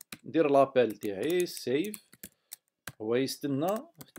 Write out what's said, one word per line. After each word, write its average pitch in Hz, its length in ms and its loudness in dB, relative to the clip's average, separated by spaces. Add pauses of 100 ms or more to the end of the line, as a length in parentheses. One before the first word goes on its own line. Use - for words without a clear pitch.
(240)
ندير 147 280 2
لابيل 131 400 6
تاعي 127 540 -2
سيف، 170 640 -4 (920)
هو 110 140 0
يستنى 139 600 -2 (440)